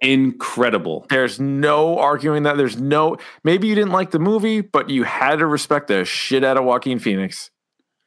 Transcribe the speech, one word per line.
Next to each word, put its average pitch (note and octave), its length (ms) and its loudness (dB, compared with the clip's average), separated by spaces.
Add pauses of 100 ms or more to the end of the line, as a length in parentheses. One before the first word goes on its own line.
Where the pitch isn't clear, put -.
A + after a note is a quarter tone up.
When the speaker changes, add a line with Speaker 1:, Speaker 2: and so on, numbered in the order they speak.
Speaker 1:
Incredible. B2 1080 0
Speaker 2:
There's C3 300 0
no D3 600 0
arguing D3 440 0
that. C#3+ 140 0
There's A#2+ 240 0
no, D3+ 360 2 (260)
maybe F3+ 240 2
you G#3+ 80 0
didn't G3+ 160 2
like F#3 200 0
the D#3+ 80 0
movie, G#3+ 420 0
but D3 280 -2
you C3 140 0
had C#3 360 0
to D#3+ 60 2
respect D3 420 -2
the G2 160 2
shit C3 400 -2
out C3+ 140 2
of C3 80 2
Joaquin B2 340 0
Phoenix. F#2+ 520 -4 (560)